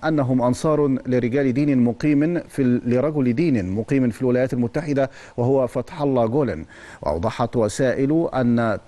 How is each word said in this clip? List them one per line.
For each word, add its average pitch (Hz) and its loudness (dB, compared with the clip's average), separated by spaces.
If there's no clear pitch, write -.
أنهم 131 0
أنصار 139 0
لرجال 127 0
دين 135 2
مقيم 147 0
في - -6
ال-، 123 0
لرجل 131 2
دين 120 0
مقيم 120 0
في 104 -6
الولايات 127 2
المتحدة 135 -2
وهو 131 2
فتح 135 -6
الله 127 2
جولن. 110 -2
وأوضحت 98 -2
وسائل 135 0
أن 117 2